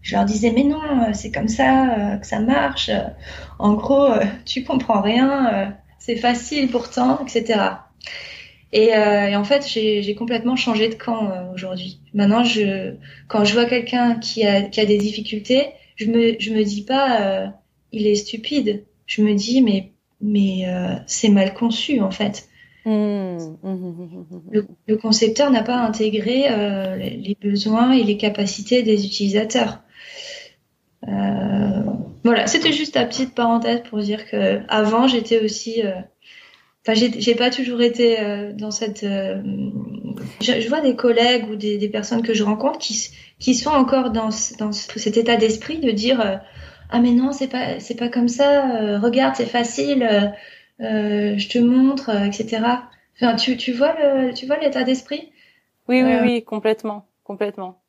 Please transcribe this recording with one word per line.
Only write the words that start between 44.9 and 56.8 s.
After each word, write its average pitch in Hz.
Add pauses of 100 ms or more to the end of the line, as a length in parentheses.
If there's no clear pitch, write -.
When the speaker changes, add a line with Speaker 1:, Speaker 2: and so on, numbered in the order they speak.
Speaker 1:
cet 208
état 233
d'esprit 220
de 262
dire, 233
euh, « 196 (560)
Ah, 240
mais 240
non, 254
c'est 277
pas, 254
c'est -
pas 240
comme 240
ça, 277
euh, 208
regarde, 254
c'est 240
facile, 262
euh, 208 (560)
euh, 208
je 202
te 240
montre, 262
euh, 202
et 208
cetera. » 226 (320)
Enfin, 233
tu, 247
tu 254
vois 285
le, 262
tu 262
vois 294
l'état 277
d'esprit ? 262 (580)
Speaker 2:
Oui, 254
oui, 254
Speaker 1:
Euh, 226
Speaker 2:
oui, 233
complètement, 220 (180)